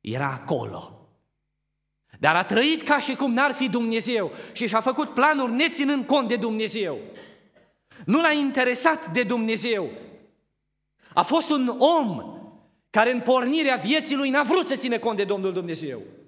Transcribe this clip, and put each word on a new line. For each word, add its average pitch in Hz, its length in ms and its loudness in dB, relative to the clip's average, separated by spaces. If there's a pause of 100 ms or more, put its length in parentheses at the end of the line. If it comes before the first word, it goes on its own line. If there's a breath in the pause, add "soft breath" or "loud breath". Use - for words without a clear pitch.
Era 131 320 -4
acolo. 113 760 -8 (1080 soft breath)
Dar 151 180 4
a 180 80 2
trăit 262 380 2
ca 285 180 2
și 269 140 -4
cum 262 180 0
n-ar 262 200 2
fi 262 160 -2
Dumnezeu 226 640 -2 (200 loud breath)
și 233 140 -4
și-a 214 140 2
făcut 277 340 -2
planuri 269 380 2
neținând 285 540 0
cont 262 220 2
de 233 80 0
Dumnezeu. 214 640 -2 (1040 loud breath)
Nu 240 160 4
l-a 320 120 4
interesat 269 800 0
de 247 100 2
Dumnezeu. 220 680 0 (1200 soft breath)
A 175 80 4
fost 311 280 2
un 262 180 2 (100)
om 254 640 2 (500)
care 226 220 4
în 247 80 -2
pornirea 254 560 2
vieții 277 400 0
lui 277 140 0
n-a 277 120 2
vrut 330 240 2
să 269 80 -2
țină 240 240 -2
cont 226 180 -2
de 202 80 0
Domnul 190 280 -2
Dumnezeu. 156 500 -6 (260)